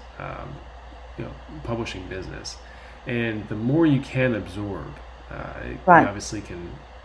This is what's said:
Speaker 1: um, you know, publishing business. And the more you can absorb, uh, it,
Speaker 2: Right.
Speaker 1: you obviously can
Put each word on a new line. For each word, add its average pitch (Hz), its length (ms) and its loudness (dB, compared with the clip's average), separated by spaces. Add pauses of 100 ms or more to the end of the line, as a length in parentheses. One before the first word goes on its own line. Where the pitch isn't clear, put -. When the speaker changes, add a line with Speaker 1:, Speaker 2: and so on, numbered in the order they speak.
(180)
Speaker 1:
um, 50 360 -8 (640)
you 120 60 -6
know, 120 60 -10 (340)
publishing 113 440 -4
business. 92 480 -10 (500)
And 113 420 0
the 110 80 -4
more 135 280 4
you 139 160 8
can 127 340 2
absorb, 92 600 -6 (360)
uh, - 40 -10 (360)
it, 127 60 -8 (100)
Speaker 2:
Right. 170 160 12
Speaker 1:
you - 60 6
obviously 101 320 -6
can 87 300 -10 (340)